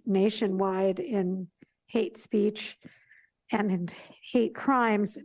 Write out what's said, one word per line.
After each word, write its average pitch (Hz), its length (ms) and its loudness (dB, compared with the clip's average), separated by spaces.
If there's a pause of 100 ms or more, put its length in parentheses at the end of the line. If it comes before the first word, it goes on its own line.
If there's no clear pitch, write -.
nationwide 190 920 2
in 190 480 -2 (400)
hate - 300 -2
speech - 600 -2 (720)
and 208 220 0
in 175 180 -2 (440)
hate 226 200 2
crimes. 226 720 0